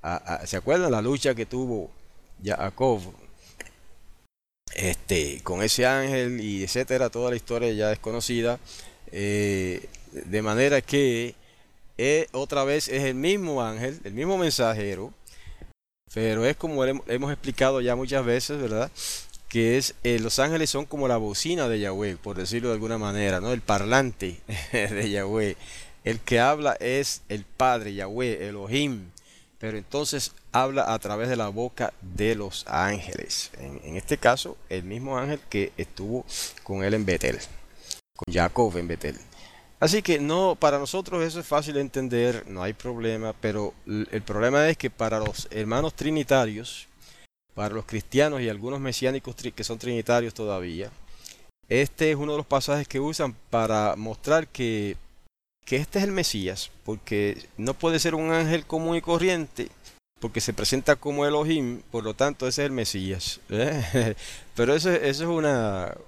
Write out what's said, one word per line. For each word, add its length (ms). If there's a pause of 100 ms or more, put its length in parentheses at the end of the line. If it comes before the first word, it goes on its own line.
a, 120
a, 300
¿se 120
acuerdan 340
la 80
lucha 340
que 120
tuvo 440 (540)
Jacob, 560 (1700)
este, 680
con 200
ese 240
ángel 540
y 220
etcétera? 460
Toda 220
la 60
historia 360
ya 180
es 80
conocida. 600 (540)
Eh, 760 (240)
de 300
manera 400
que, 520 (600)
eh, 360
otra 320
vez 240
es 160
el 100
mismo 480
ángel, 420
el 80
mismo 240
mensajero, 760 (1000)
pero 320
es 120
como 280
hem-, 240
hemos 240
explicado 480
ya 160
muchas 300
veces, 340
¿verdad? 300 (580)
Que 300
es, 160 (100)
eh, 140
los 200
ángeles 300
son 160
como 240
la 80
bocina 520
de 120
Yahweh, 360
por 200
decirlo 320
de 60
alguna 240
manera, 420
¿no? 120
El 100
parlante 800 (140)
<laughs> 160
de 380
Yahweh. 460 (480)
El 160
que 200
habla 380
es 520
el 140
Padre, 500
Yahweh, 540
Elohim. 640 (480)
Pero 200
entonces 540 (200)
habla 400
a 60
través 320
de 60
la 120
boca 540
de 320
los 320
ángeles. 920
En, 260
en 120
este 220
caso, 400 (100)
el 140
mismo 340
ángel 320
que 300
estuvo 480 (360)
con 220
él 80
en 140
Betel, 320 (760)
con 200
Jacob 420
en 120
Betel. 280 (640)
Así 220
que 180
no, 400
para 180
nosotros 460
eso 160
es 60
fácil 280
de 60
entender, 680
no 160
hay 120
problema, 680
pero 320 (140)
l-, 240
el 120
problema 460
es 80
que 140
para 280
los 320
hermanos 440
trinitarios, 920 (680)
para 200
los 120
cristianos 560
y 80
algunos 300
mesiánicos 540
tri-, 200
que 100
son 140
trinitarios 560
todavía, 560 (800)
este 400
es 60
uno 160
de 60
los 80
pasajes 400
que 140
usan 340 (140)
para 480
mostrar 520
que, 480 (680)
que 120
este 220
es 60
el 80
Mesías, 580 (140)
porque 720
no 180
puede 240
ser 160
un 160
ángel 360
común 300
y 40
corriente, 680 (500)
porque 200
se 120
presenta 440
como 280
Elohim, 560 (100)
por 140
lo 100
tanto 320
ese 160
es 40
el 60
Mesías, 760
¿eh? 640 (220)
<laughs> 180
Pero 200
eso, 160
eso 320
es 60
una 640 (140)